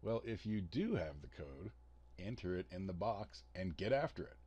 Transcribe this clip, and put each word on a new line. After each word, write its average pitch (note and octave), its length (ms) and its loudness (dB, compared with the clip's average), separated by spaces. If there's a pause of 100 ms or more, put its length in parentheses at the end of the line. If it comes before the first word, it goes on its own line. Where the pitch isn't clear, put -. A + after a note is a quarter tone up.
Well, A2+ 220 4
if A2+ 220 -2
you G#2+ 160 4
do E3+ 340 2
have D2+ 260 0
the C#2 140 -12
code, D2 360 -6 (480)
enter F#2 360 0
it F2+ 140 0
in F#2 160 -2
the F#2+ 80 0
box G2+ 480 0 (140)
and F#2 200 0
get G2+ 160 2
after C#3 320 4
it. - 240 -10